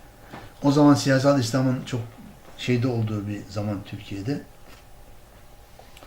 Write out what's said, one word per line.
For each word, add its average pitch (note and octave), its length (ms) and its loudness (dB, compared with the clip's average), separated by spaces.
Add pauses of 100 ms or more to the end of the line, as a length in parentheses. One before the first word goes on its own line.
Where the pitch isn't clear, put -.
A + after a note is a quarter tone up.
(640)
o C#3 80 4
zaman D3 220 8
siyasal C#3 460 4
İslam'ın C3 460 0
çok B2 160 -6 (560)
şeyde B2 300 0
olduğu G#2+ 400 -2
bir G#2 220 -6
zaman G#2 360 -4
Türkiye'de. G#2+ 560 -8 (1700)